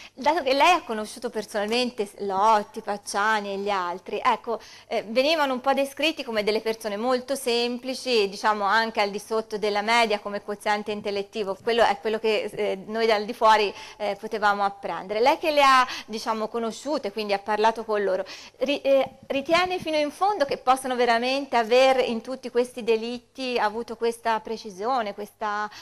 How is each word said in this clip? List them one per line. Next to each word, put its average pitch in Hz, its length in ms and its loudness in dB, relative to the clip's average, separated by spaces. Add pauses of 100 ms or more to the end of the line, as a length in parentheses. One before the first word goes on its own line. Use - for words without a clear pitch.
(140)
Dato 294 300 0
che 262 100 2
lei 294 200 6
ha 320 100 0
conosciuto 220 460 -6
personalmente 214 800 -2 (100)
Lotti, 202 600 2
Pacciani 202 720 -2
e 196 40 -6
gli 202 120 -4
altri, 190 540 -4
ecco, 220 360 -2 (280)
eh, 220 220 -4
venivano 269 440 2
un 254 80 -4
po' 277 120 2
descritti 277 500 -2
come 220 200 -2
delle 214 180 0
persone 220 340 -4
molto 247 400 -2
semplici, 240 960 0
diciamo 214 340 0
anche 214 380 2
al 202 80 0
di 202 100 -6
sotto 220 380 -4
della 208 240 0
media 220 380 2
come 202 220 -8
quoziente 208 500 -4
intellettivo. 202 720 -4
Quello 233 220 4
è 202 160 4
quello 220 200 -2
che, 220 240 0
eh, 202 420 -4
noi 226 220 -2
dal 214 180 2
di 220 80 -6
fuori, 214 400 4 (240)
eh, 202 200 -4
potevamo 208 460 -2
apprendere. 196 560 -4
Lei 277 180 4
che 320 140 -2
le 294 120 4
ha, 262 220 8 (200)
diciamo, 220 420 -6
conosciute, 226 640 -4
quindi 208 220 -4
ha 196 60 2
parlato 220 440 0
con 208 200 0
loro, 190 200 0 (360)
ri-, 269 220 0
eh, 269 360 2 (100)
ritiene 330 520 0
fino 311 180 -2
in 294 140 0
fondo 381 340 0
che - 120 -2
possano 262 380 0
veramente 247 640 0
aver 254 500 4
in 226 140 -4
tutti 247 280 -10
questi 247 360 -2
delitti 226 300 0 (440)
avuto 220 360 -2
questa 226 460 -2
precisione, 220 760 -4
questa, 208 520 -6 (140)